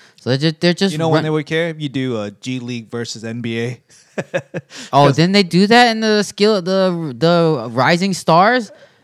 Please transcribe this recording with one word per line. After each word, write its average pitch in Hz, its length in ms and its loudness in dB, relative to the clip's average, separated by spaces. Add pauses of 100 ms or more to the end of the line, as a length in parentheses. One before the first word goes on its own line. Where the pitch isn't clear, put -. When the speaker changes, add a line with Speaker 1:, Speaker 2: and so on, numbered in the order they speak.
(200)
Speaker 1:
So 117 100 -4
they're 135 80 2
just, 156 220 -2
they're 175 140 2
just 196 160 0
Speaker 2:
You 156 80 -4
know 165 100 0
when 156 100 2
Speaker 1:
run- 151 60 0
Speaker 2:
they 156 60 -2
would 156 160 -2
care? 160 220 -2
If 156 120 -10
you 147 80 -4
do 127 320 -4
a 104 120 -8
G 127 260 -8
League 120 320 -10
versus 117 320 -10
N 117 200 -10
B 117 180 -4
A. 123 200 -6 (360)
<laughs> 190 60 -4 (680)
Speaker 1:
Oh, 139 140 6
Speaker 2:
'Cause 139 100 2
Speaker 1:
didn't 175 160 2
they 202 120 4
do 180 240 2
that 233 240 4
in 220 80 -6
the 214 240 0
skill, 208 380 0
the, 175 540 -2
the 160 540 2
Rising 170 420 2
Stars? 196 600 2 (320)